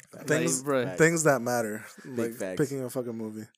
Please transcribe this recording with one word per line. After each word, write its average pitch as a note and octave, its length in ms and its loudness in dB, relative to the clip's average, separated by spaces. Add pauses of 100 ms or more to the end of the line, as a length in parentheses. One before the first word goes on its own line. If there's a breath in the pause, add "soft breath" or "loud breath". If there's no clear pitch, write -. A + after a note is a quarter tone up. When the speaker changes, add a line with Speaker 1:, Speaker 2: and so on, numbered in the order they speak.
(260)
Speaker 1:
Things, D#3+ 360 2
Speaker 2:
Like, C#3 60 -4
bruh. C3+ 180 2
Speaker 3:
Facts. F#2 120 -4
Speaker 1:
things E3 240 6
that C#3+ 180 6
matter, A2+ 440 -2 (200)
Speaker 3:
Big C3 140 -8
Speaker 1:
like A#2 160 -2
Speaker 3:
facts. F#2+ 260 -4
Speaker 1:
picking C3+ 240 -2
a A#2+ 60 -6
fucking A#2+ 260 -4
movie. A2 300 -8 (120)